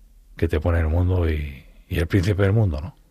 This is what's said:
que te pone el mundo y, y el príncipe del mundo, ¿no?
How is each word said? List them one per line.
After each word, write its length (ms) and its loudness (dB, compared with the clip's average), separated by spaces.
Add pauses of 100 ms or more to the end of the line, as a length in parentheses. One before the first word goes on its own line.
(360)
que 120 0
te 120 0
pone 200 0
el 80 0
mundo 420 2
y, 360 -6 (220)
y 120 -4
el 80 0
príncipe 360 2
del 100 2
mundo, 280 0
¿no? 140 -12 (140)